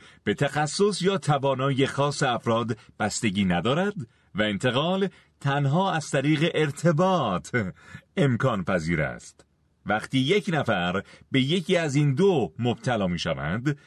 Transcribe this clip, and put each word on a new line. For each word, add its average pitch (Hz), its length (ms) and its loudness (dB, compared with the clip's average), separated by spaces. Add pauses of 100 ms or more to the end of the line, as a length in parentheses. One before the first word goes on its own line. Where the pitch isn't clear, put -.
(240)
به 104 100 0
تخصص 151 680 0
یا 190 160 2
توانایی 135 680 0
خاص 139 360 0
افراد 117 540 0 (220)
بستگی 104 460 0
ندارد 123 500 0 (400)
و 101 60 0
انتقال 170 640 0 (320)
تنها 143 520 0
از 160 180 -4
طریق 151 440 2
ارتباط 151 1040 0 (600)
امکان 123 460 2
پذیر 82 380 0
است. - 440 -8 (400)
وقتی - 340 -2
یک 180 340 0
نفر 95 500 0 (280)
به 131 100 2
یکی 175 360 0
از 151 180 0
این 147 180 4
دو 151 460 2
مبتلا 117 480 0
می 87 120 -2
شوند، 90 680 -2